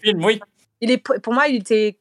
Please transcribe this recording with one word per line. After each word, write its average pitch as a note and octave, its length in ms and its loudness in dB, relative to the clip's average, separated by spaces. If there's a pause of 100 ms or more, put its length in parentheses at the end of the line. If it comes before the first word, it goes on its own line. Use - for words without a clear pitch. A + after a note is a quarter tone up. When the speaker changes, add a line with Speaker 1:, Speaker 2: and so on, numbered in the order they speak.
Speaker 1:
le G#3 80 0
film, F3 140 0
oui. G#3+ 160 2 (400)
Speaker 2:
Il A#3 120 0
est, B3+ 80 2
pour - 340 -4
moi, C#4+ 140 2
il C4+ 80 0
était G#3+ 460 0